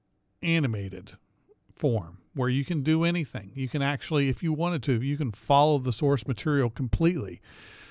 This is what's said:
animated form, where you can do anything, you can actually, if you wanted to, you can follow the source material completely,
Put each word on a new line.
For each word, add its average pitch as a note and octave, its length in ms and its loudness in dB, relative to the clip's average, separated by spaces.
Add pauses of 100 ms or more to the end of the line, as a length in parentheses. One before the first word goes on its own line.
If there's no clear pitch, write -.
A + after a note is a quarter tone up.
(420)
animated A2+ 760 -2 (580)
form, A2 440 -2 (160)
where B2+ 140 0
you C3 160 0
can D#3+ 180 -2
do D#3+ 220 2
anything, C#3+ 500 -2
you C3 140 -4
can C#3+ 140 -2
actually, C#3 480 0
if B2 120 -4
you D#3+ 120 0
wanted E3 300 -2
to, A#2+ 180 0
you C#3 160 -2
can C3+ 140 -2
follow D3 460 4
the B2+ 140 -2
source C#3 340 0
material C3+ 440 0
completely, C3+ 720 0 (480)